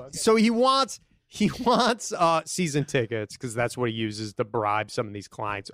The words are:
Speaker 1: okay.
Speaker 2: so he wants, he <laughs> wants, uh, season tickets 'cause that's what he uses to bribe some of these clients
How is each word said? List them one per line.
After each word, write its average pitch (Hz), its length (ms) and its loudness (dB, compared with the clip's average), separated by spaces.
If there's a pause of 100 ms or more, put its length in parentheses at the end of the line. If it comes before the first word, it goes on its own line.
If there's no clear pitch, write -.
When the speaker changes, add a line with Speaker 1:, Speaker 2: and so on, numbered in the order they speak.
Speaker 1:
okay. 131 140 -14
Speaker 2:
so 220 200 4
he 226 120 6
wants, 254 520 2 (260)
he - 300 0
<laughs> - 80 -10
wants, 240 480 2
uh, 165 340 2
season 151 380 0
tickets 113 520 -2
'cause 123 160 -10
that's 120 240 -2
what 123 140 0
he 110 60 -6
uses 107 380 -4
to 104 100 -4
bribe 107 480 -2
some 113 160 -4
of 101 40 -12
these 104 160 -10
clients 104 460 -8